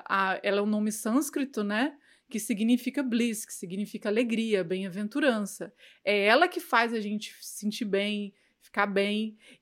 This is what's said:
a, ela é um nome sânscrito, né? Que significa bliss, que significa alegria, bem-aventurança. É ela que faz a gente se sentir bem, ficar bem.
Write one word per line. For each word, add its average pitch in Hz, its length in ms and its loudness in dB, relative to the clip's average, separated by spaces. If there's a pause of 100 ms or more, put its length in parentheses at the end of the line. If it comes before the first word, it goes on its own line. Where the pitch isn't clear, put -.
a, 190 360 0
ela 202 180 2
é - 20 2
um 208 60 0
nome 214 220 0
sânscrito, 262 760 -2
né? 214 340 -2 (320)
Que 220 100 -6
significa 240 640 0
bliss, 233 420 0
que - 80 -16
significa 202 540 -8
alegria, 220 560 2
bem-aventurança. 196 1120 -2 (300)
É 202 220 4
ela 254 220 8
que 349 140 -4
faz 233 320 2
a 226 80 -2
gente 208 400 -6
se - 180 -14
sentir 208 240 -4
bem, 202 500 -2 (280)
ficar - 240 0
bem. 208 500 0 (260)